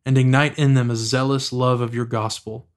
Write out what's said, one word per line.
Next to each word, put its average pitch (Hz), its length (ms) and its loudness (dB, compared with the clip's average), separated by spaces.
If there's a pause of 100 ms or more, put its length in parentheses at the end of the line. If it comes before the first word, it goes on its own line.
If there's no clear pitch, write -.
and 131 120 4
ignite 135 400 2
in 139 160 4
them 123 160 2
a 117 60 -2
zealous 131 560 -2
love 127 280 0
of 117 140 -4
your 120 100 -4
gospel. 110 720 -8